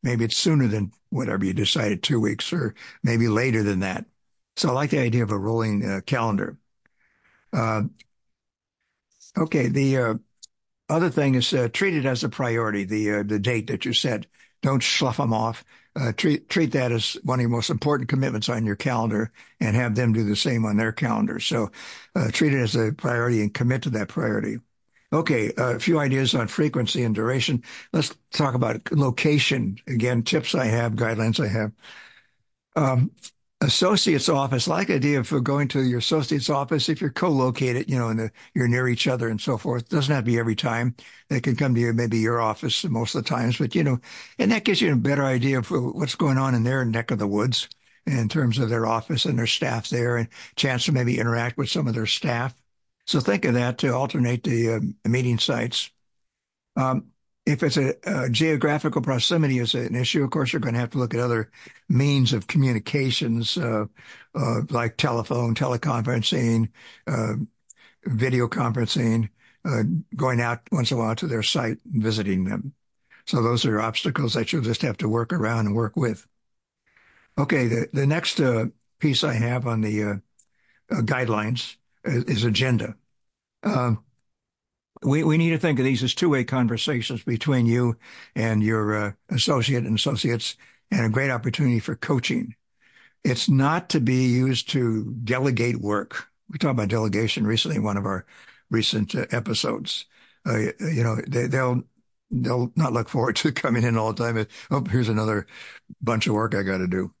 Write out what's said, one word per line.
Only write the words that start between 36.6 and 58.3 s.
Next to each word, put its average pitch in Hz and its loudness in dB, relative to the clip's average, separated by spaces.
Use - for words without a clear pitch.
if 156 -2
you're 147 0
co-located, 131 0
you 139 0
know, 117 0
and 110 -2
you're 127 2
near 123 2
each 120 0
other 120 0
and 110 -4
so 123 -2
forth. 123 -4
Doesn't 147 0
have 127 0
to 123 2
be 117 4
every 113 0
time. 120 -2
They 135 0
can 123 0
come 131 2
to 117 2
you, 117 0
maybe 117 0
your 117 2
office 113 -2
most 117 -2
of 120 -2
the - -6
times, 120 0
but, 131 -2
you 165 2
know, 127 0
and 202 4
that 214 2
gives 190 2
you 175 2
a 131 4
better 139 2
idea 131 2
of 120 -4
what's 135 -2
going 135 2
on 135 2
in 117 2
their 127 0
neck 117 -2
of 120 -2
the 104 -2
woods 104 0
in 120 0
terms 127 0
of 117 0
their 113 0
office 113 -2
and 120 0
their 117 0
staff 117 -2
there, 120 0
and 117 -2
chance 127 0
to 170 0
maybe 123 2
interact 117 -2
with 143 -4
some 151 -2
of 117 -2
their 110 -2
staff. 120 -2
So 151 0
think 202 0
of 123 4
that 123 0
to 123 0
alternate 123 -2
the, 117 0
uh, 107 -4
meeting 120 2
sites. 120 -2
Um, 131 0
if 147 2
it's 147 2
a, 135 2
a 143 -2
geographical 147 0